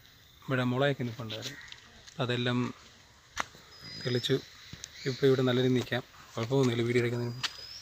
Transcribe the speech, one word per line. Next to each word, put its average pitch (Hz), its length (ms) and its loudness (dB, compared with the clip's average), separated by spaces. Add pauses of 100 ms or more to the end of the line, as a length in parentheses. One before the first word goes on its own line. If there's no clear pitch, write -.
(440)
ഇവിടെ 127 260 0
മുളയൊക്കെ 135 380 2
നിൽപ്പുണ്ടായിരുന്നു. 113 500 -10 (640)
അതെല്ലാം 123 360 0 (1400)
തെളിച്ചു. 123 340 0 (720)
ഇപ്പം 135 200 0
ഇവിടെ 131 200 6
നല്ല 123 160 4
രീതിയിൽ 127 140 4
നിൽക്കാം. 120 240 -2 (300)
കുഴപ്പമൊന്നുമില്ല 117 560 2
വീഡിയോ 120 160 4
എടുക്കുന്നതിന്. 120 320 -2 (460)